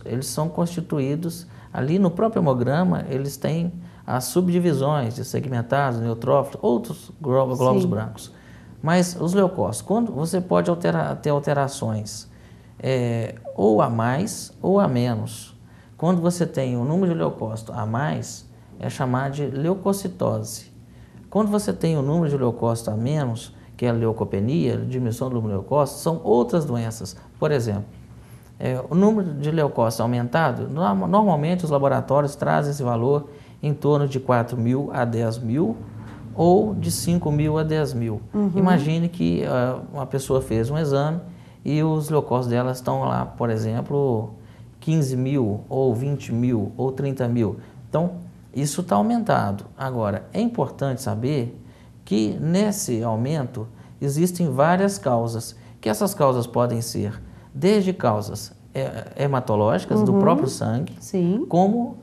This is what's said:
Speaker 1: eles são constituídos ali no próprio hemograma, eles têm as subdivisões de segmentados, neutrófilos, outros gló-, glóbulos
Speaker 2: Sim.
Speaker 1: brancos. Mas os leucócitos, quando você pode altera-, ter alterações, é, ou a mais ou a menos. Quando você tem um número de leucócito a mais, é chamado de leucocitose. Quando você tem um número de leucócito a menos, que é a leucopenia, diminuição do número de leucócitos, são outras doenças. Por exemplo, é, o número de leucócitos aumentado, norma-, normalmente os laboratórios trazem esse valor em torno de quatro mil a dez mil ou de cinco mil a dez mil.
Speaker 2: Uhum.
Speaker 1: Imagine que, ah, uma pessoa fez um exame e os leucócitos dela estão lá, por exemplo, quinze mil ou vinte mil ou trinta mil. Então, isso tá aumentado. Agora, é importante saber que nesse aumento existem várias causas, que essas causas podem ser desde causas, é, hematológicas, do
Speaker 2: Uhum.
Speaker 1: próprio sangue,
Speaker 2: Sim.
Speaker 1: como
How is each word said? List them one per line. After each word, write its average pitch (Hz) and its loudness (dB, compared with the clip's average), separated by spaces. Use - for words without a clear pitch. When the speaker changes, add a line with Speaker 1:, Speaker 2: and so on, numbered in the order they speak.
Speaker 1:
eles 123 -4
são 156 -2
constituídos 165 -2
ali 147 0
no 185 4
próprio 220 0
hemograma, 147 2
eles 139 -4
têm 170 -2
as 127 -2
subdivisões 151 2
de 113 -6
segmentados, 123 0
neutrófilos, 117 0
outros - -2
gló-, 131 2
glóbulos 127 4
Speaker 2:
Sim. - 0
Speaker 1:
brancos. 110 -6
Mas 175 2
os 170 0
leucócitos, 180 2
quando 226 0
você 165 -2
pode 180 2
altera-, 165 0
ter - -2
alterações, 135 -2
é, 120 -2
ou 208 4
a 139 4
mais 123 -2
ou 190 2
a 202 4
menos. 120 -2
Quando 175 2
você 170 2
tem 127 -2
um 120 0
número 170 2
de 165 -2
leucócito 113 -4
a 107 -4
mais, 131 -4
é 127 -6
chamado 131 -2
de 143 -4
leucocitose. 156 -2
Quando 208 2
você 208 0
tem 165 0
um 139 2
número 156 2
de 139 0
leucócito 117 0
a 107 -2
menos, 123 -2
que 123 -2
é - 2
a 117 4
leucopenia, 113 0
diminuição 120 -2
do 127 -2
número 110 -2
de 95 -2
leucócitos, 139 0
são 165 0
outras 214 2
doenças. 117 -4
Por 156 0
exemplo, 113 0
é, 127 -2
o 151 0
número 196 4
de 143 -2
leucócitos 131 2
aumentado, 120 0
norma-, 185 0
normalmente 175 2
os 156 -2
laboratórios 139 2
trazem 147 2
esse 143 -4
valor 123 2
em 147 2
torno 143 2
de 135 -2
quatro 123 2
mil 127 0
a 127 0
dez 117 0
mil 151 0
ou 190 4
de 165 -2
cinco 170 0
mil 151 2
a 156 2
dez 156 0
mil. 113 -2
Speaker 2:
Uhum. 202 2
Speaker 1:
Imagine 170 4
que, 170 0
ah, 131 0
uma 143 -6
pessoa 135 0
fez 113 0
um 147 -2
exame 151 0
e 151 2
os 156 0
leucócitos 127 0
dela 123 0
estão 131 -2
lá, 123 0
por 120 -2
exemplo, 113 0
quinze 147 0
mil 127 0
ou 131 2
vinte 135 -4
mil 117 0
ou 127 -2
trinta 131 -2
mil. 117 0
Então, 175 0
isso 147 -2
tá 202 0
aumentado. 196 0
Agora, 120 -2
é 185 -2
importante 143 -2
saber 120 -2
que 208 0
nesse 170 0
aumento 117 -2
existem 165 0
várias 180 4
causas, 117 0
que - -4
essas 208 0
causas 127 4
podem 120 0
ser 104 -4
desde 185 4
causas, 107 -2
é, - -6
hematológicas, 135 2
do 185 4
Speaker 2:
Uhum. 196 6
Speaker 1:
próprio 220 4
sangue, 117 -4
Speaker 2:
Sim. 190 0
Speaker 1:
como 208 2